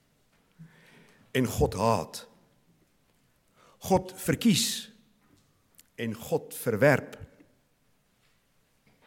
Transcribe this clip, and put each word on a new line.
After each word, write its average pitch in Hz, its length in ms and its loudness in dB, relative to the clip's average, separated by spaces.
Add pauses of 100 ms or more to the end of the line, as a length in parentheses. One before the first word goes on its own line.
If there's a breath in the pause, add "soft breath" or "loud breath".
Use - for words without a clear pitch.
(1300 soft breath)
en 131 160 2
God 110 280 0
haat. 101 480 0 (1600 soft breath)
God 185 380 -2
verkies - 720 0 (1040)
en 113 200 -4
God - 400 -6
verwerp. 123 640 2 (1900)